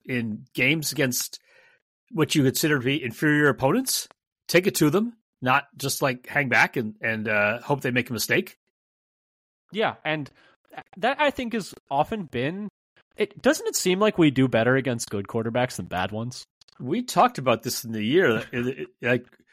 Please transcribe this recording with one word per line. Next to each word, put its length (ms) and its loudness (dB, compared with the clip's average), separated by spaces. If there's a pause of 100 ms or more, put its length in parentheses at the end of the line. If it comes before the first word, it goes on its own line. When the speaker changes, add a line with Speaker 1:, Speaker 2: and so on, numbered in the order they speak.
Speaker 1:
in 400 -4 (100)
games 360 0
against 480 -2 (720)
what 240 0
you 80 4
consider 360 2
to 60 -4
be 180 -2
inferior 460 2
opponents. 600 0 (400)
Take 180 4
it 100 0
to 140 4
them, 240 0 (280)
not 220 2 (120)
just, 260 -4
like, 240 -2
hang 220 -2
back 280 2
and, 240 -4
and, 280 -4
uh, 320 2
hope 200 -2
they 100 -2
make 200 0
a 20 -6
mistake. 440 -2 (1160)
Speaker 2:
Yeah, 220 0 (100)
and 260 -4 (680)
that, 220 0
I 100 2
think, 220 -6
has 220 -4 (160)
often 340 -2
been, 440 -4 (480)
it, 260 -4
doesn't 240 2
it 100 -4
seem 220 0
like 200 2
we 120 6
do 180 2
better 280 2
against 340 -4
good 160 -6
quarterbacks 500 -2
than 100 -10
bad 260 -4
ones? 320 -8 (340)
Speaker 1:
We 240 -4
talked 360 2
about 240 2
this 220 -6
in 80 -10
the 120 -4
year. 480 2
It, 140 -4
it, 220 -8 (140)
like, 240 0 (260)